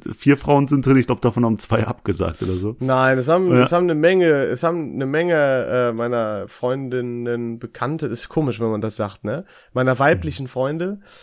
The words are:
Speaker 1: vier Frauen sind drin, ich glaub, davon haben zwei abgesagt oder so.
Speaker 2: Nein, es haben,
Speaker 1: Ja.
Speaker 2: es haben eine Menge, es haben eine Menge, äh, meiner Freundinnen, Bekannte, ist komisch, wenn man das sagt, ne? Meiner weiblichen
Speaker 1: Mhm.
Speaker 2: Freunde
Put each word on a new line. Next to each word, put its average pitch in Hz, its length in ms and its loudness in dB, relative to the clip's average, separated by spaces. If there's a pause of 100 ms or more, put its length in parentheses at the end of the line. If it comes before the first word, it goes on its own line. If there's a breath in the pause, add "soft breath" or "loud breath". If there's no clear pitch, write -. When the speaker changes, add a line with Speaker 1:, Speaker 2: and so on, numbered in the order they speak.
(140)
Speaker 1:
vier 139 240 2
Frauen 143 300 2
sind 139 180 0
drin, 135 120 6
ich 123 100 2
glaub, 120 140 -2
davon 120 220 2
haben 113 140 2
zwei 110 300 -2
abgesagt - 560 -4
oder 92 140 -2
so. 104 220 -6
Speaker 2:
Nein, 131 380 2
es 123 100 -2
haben, 180 240 2
Speaker 1:
Ja. 123 120 6
Speaker 2:
es - 80 0
haben 175 140 2
eine 165 100 0
Menge, 160 480 4
es 107 180 -2
haben 165 320 -2
eine 135 140 -4
Menge, 165 280 0
äh, 127 580 2
meiner 113 540 -4
Freundinnen, 120 1080 -4
Bekannte, 139 480 -6
ist 113 240 -8
komisch, 131 300 -2
wenn 113 100 -2
man 107 120 -2
das 110 160 -4
sagt, 104 260 -6
ne? 135 220 -6 (280 soft breath)
Meiner 127 240 0
weiblichen 135 460 0
Speaker 1:
Mhm. 127 60 -10
Speaker 2:
Freunde 160 500 -4 (240 soft breath)